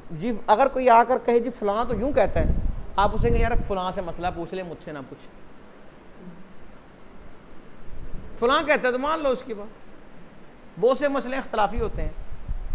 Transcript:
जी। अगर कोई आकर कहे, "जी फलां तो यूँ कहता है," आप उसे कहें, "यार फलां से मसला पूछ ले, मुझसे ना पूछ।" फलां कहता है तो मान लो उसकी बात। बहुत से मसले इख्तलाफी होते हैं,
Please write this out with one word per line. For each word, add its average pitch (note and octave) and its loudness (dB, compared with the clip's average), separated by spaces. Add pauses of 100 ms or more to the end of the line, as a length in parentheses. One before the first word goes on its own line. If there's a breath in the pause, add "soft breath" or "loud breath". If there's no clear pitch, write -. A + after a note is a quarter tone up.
(140)
जी। G3 -4 (100)
अगर A3+ 6
कोई C4 2
आकर A#3 8
कहे, A#3+ 4
"जी A#3 -2
फलां A3 0
तो A#3 -2
यूँ C4+ 0
कहता G3+ 4
है," - 4 (440)
आप G3+ 4
उसे A#3 4
कहें, A#3+ 6
"यार A#3 4 (140)
फलां F#3 -2
से G3 -4
मसला F3 -2
पूछ E3 -6
ले, F#3 -6
मुझसे D#3+ -12
ना C#3+ -10
पूछ।" C3 -14 (3250)
फलां C#4 4
कहता C4+ 2
है B3 2
तो B3 -2
मान D4+ 0
लो C#4+ 0
उसकी B3 -4
बात। G3+ -12 (1120)
बहुत B3 4
से C#4+ 2
मसले C4 -2
इख्तलाफी G#3+ 0
होते G3 -2
हैं, - -2 (600)